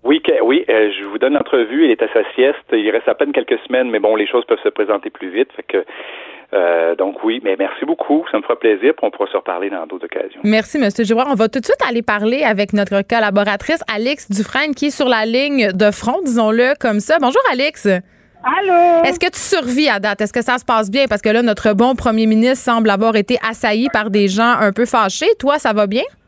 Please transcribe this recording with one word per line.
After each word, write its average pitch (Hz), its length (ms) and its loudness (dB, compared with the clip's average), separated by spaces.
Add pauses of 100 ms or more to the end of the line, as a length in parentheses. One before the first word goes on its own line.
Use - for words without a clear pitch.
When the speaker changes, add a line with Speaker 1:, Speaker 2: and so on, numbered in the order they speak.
Speaker 1:
Oui, 151 180 2
que, 156 200 2
oui, 139 280 2
euh, 110 280 4
je 101 60 -10
vous 101 140 -10
donne 135 160 2
l'entrevue. 135 500 0
Elle 135 80 4
est 113 100 0
à 107 120 -2
sa 110 80 4 (120)
sieste. 135 240 2 (140)
Il 110 180 0
reste 110 180 0
à 110 60 0
peine 147 180 -2
quelques 123 260 -2 (100)
semaines, 127 220 0
mais 110 100 -2
bon, 107 160 2
les 104 100 0
choses 123 200 -2
peuvent 110 180 0
se 104 60 2
présenter 104 400 -2
plus - 180 -12
vite. 107 260 -2
Fait - 80 -14
que, 92 220 -2 (720)
euh, 85 420 2
donc 92 260 -4
oui, 113 220 -2
mais 95 140 0
merci - 260 -6
beaucoup. 156 480 -2
Ça 113 60 -2
me 101 40 -4
fera - 160 -4
plaisir, 113 360 2
puis - 120 -6
on 101 40 -2
pourra - 200 -6
se 104 60 -4
reparler 92 340 -4
dans 87 160 -8
d'autres 85 200 -12
occasions. - 380 -10
Speaker 2:
Merci, 214 340 0
Monsieur 226 260 0
Giroir. 226 260 0
On 269 40 0
va 220 140 2
tout 269 120 -4
de - 40 -14
suite 480 240 0
aller 233 140 -2
parler 226 400 -2
avec 208 300 0
notre 196 340 0
collaboratrice 208 800 0 (100)
Alix 247 360 -4
Dufresne, 269 440 -2
qui 285 120 -2
est 294 100 0
sur 254 120 0
la 220 180 2
ligne 254 460 0
de 208 200 4
front, 269 320 -2
disons-le 240 560 2
comme 214 200 0
ça. 311 200 0
Bonjour, 277 220 2 (100)
Alix. 269 340 -2 (580)
Speaker 3:
Allô ? 349 600 4
Speaker 2:
Est-ce 339 160 0
que 349 100 0
tu - 80 -10
survis 285 500 0
à 208 120 0
date ? 208 200 -4
Est-ce 208 120 -2
que 240 100 -2
ça 254 160 0
se - 60 -10
passe 220 260 0
bien ? 269 180 2
Parce 208 140 -2
que 220 60 0
là, 226 140 2
notre 214 340 2
bon 247 180 4
premier 220 320 0
ministre 226 300 4 (160)
semble 226 180 2
avoir 214 240 0
été 214 220 0 (120)
assailli 226 440 -2
par 214 180 -2
des 202 160 2
gens 226 320 2
un 202 140 2
peu 226 120 0
fâchés. 233 540 0
Toi, 285 220 0
ça 233 120 0
va 208 140 2
bien ? 220 160 -2 (260)